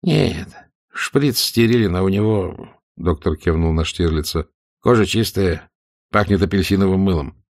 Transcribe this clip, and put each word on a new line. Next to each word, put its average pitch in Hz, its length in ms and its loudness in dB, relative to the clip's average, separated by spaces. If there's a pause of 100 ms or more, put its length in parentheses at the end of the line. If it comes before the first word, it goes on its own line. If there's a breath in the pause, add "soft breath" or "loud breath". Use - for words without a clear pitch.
"Нет, 98 460 0 (440)
шприц 139 460 -2
стерилен, 113 580 2
а 90 60 0
у 95 60 2
него", — 101 600 -2 (280)
доктор 85 400 -2
кивнул 82 360 0
на 80 120 0
Штирлица, — 80 640 -4 (320)
"кожа 117 240 4
чистая, 98 640 -2 (420)
пахнет 101 320 2
апельсиновым 95 580 0
мылом". 87 520 -2